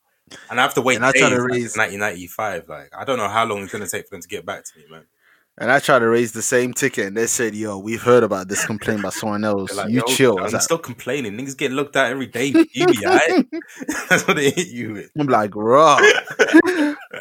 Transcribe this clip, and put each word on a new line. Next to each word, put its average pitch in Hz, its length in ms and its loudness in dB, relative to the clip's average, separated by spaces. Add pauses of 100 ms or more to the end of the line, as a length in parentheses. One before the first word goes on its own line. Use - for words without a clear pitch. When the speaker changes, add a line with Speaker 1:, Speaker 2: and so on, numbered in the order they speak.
(500)
Speaker 1:
And 120 100 -4
I 123 40 4
have 143 100 0
to 139 80 2
wait 123 160 2
Speaker 2:
And 120 80 0
I 135 80 6
try 135 160 4
to 127 60 2
Speaker 1:
days, 123 40 2
like, 123 120 -2
Speaker 2:
raise 117 260 -4
Speaker 1:
nineteen 101 220 -2
ninety-five. 92 680 -6
Like, 73 300 -16
I 101 80 -12
don't 131 120 -2
know 104 120 -2
how 113 160 2
long 104 180 -6
it's 95 80 -12
gonna 104 160 -10
take 95 200 -8
for - 80 -18
them 87 60 -18
to - 60 -20
get 87 180 -12
back 98 200 -10
to - 120 -18
me, 76 120 -20
man. 80 160 -20 (540)
Speaker 2:
And 117 120 -2
I 139 80 4
tried 135 200 4
to 117 80 2
raise 117 260 2
the 113 100 -8
same 123 280 0
ticket, 120 360 -2
and 98 100 -8
they 113 80 0
said, 110 300 -2
"Yo, 107 240 -6
we've 110 240 -6
heard 120 200 6
about 98 240 -2
this 98 160 -4
complaint 107 380 -4
by 98 80 -6
someone 104 340 -4
else. 101 300 -2
Speaker 1:
They're 98 120 -6
like, 98 60 -6
Speaker 2:
You 120 160 0
Speaker 1:
"Yo, 131 80 0
Speaker 2:
chill." 123 220 4
Speaker 1:
man, 98 120 -4
Speaker 2:
Zach. 107 120 -2
Speaker 1:
stop 165 220 -2
complaining. 123 520 -8
Niggas 131 220 -12
get 135 140 -2
looked 139 240 -6
at 131 160 2
every 131 160 -6
day. 120 200 -4 (260)
You 135 120 0
be 359 120 4
aight?" 359 500 0 (300)
<laughs> - 320 -10
That's - 180 2
what 190 100 0
they 139 140 2
hit 170 160 -4
you 113 260 -10
with. 98 240 -12
Speaker 2:
I'm 151 100 -2
like, 110 240 2
"Bro, 127 460 6
<laughs> 330 1000 4 (260)